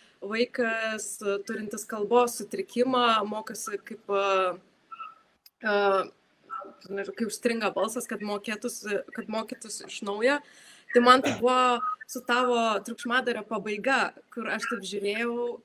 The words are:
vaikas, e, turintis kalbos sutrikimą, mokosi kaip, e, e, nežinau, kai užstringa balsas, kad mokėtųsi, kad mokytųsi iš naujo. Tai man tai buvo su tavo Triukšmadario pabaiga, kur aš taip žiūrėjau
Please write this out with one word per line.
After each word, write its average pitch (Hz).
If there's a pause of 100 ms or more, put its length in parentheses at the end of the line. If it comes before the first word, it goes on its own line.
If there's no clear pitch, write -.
(220)
vaikas, 226 (140)
e, 202
turintis 214
kalbos 240
sutrikimą, 240 (180)
mokosi 214
kaip, -
e, 196 (1300)
e, 208 (1160)
nežinau, 196
kai 220
užstringa 226
balsas, 220
kad 208
mokėtųsi, 208 (100)
kad 226
mokytųsi 220
iš -
naujo. 220 (520)
Tai 240
man 254
tai 254
buvo 247 (260)
su -
tavo 240
Triukšmadario 233
pabaiga, 214 (180)
kur 226
aš 214
taip 196
žiūrėjau 220 (180)